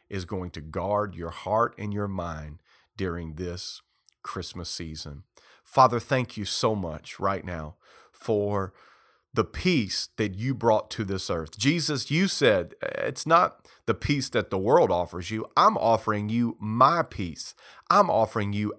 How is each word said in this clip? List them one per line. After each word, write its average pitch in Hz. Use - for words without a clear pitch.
is 95
going 90
to 80
guard 95
your 85
heart 110
and 104
your 104
mind 80
during 85
this 87
Christmas -
season. 76
Father, 120
thank 127
you 101
so -
much 85
right 95
now 80
for 101
the 110
peace 139
that 104
you 120
brought 107
to 113
this 95
earth. 82
Jesus, 143
you 180
said, 101
"It's -
not 170
the 113
peace 139
that 107
the 101
world 107
offers 87
you. 110
I'm 196
offering 107
you 117
my 127
peace. -
I'm 185
offering 104
you 104